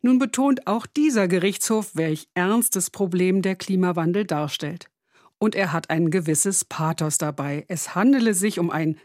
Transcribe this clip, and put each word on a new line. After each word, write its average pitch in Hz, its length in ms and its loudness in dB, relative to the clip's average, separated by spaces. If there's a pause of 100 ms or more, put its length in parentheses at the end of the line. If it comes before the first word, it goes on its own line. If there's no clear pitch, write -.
Nun 254 180 4
betont 262 480 0
auch 220 180 -2
dieser 262 420 2
Gerichtshof, 196 680 0
welch 156 380 -2
ernstes 196 560 0
Problem 185 520 2
der 190 160 0
Klimawandel 180 680 2
darstellt. 151 680 -6 (480)
Und 214 160 0
er 180 200 -2
hat 165 160 -4
ein 160 220 2
gewisses 170 520 0
Pathos 160 540 -4
dabei. 143 500 -4
Es - 260 -8
handele 226 400 4
sich 196 240 0
um 170 140 0
ein 156 340 -2